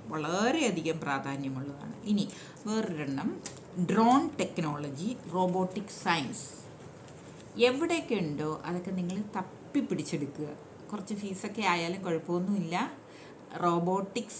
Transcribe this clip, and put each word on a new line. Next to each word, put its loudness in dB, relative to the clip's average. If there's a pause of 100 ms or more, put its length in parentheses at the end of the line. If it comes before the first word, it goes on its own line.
(120)
വളരെയധികം 2
പ്രാധാന്യമുള്ളതാണ്. -4 (160)
ഇനി 4 (400)
വേറൊരെണ്ണം 0 (600)
ഡ്രോൺ 8 (180)
ടെക്നോളജി, -2 (240)
റോബോട്ടിക് 2
സയൻസ്, 0 (1200)
എവിടെയൊക്കെ 2
ഉണ്ടോ 0 (180)
അതൊക്കെ -2
നിങ്ങൾ 0 (200)
തപ്പി -2
പിടിച്ചെടുക്കുക. -2 (440)
കുറച്ച് -4
ഫീസൊക്കെ -2
ആയാലും 2
കുഴപ്പമൊന്നുമില്ല. 2 (880)
റോബോട്ടിക് 2